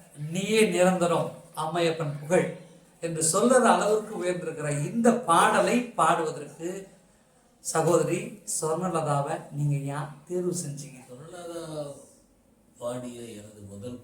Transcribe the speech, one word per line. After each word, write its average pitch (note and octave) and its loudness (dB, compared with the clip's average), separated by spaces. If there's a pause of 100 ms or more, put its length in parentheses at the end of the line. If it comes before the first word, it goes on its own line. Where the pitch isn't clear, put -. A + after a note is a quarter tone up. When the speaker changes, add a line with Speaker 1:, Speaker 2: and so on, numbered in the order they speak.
(300)
Speaker 1:
நீயே G3+ 2
நிரந்தரம் F3 2 (240)
அம்மையப்பன் D#3+ -2
புகழ் F3+ 0 (440)
என்று E3 -4
சொல்ற A#3 4
அளவுக்கு G#3 4
உயர்ந்திருக்கிற D3+ -4
இந்த A3+ 4
பாடலை G3 4
பாடுவதற்கு E3 -2 (720)
சகோதரி E3 0 (200)
சொர்ணலதாவை D#3+ -2 (100)
நீங்க C#3+ -2
ஏன் D3 -6 (200)
தேர்வு F3+ -4
செஞ்சீங்க? - -10
Speaker 2:
சொர்ணலதா D#3+ -12 (840)
பாடிய A#2+ -8
எனது G#2 -16
முதல் G2+ -14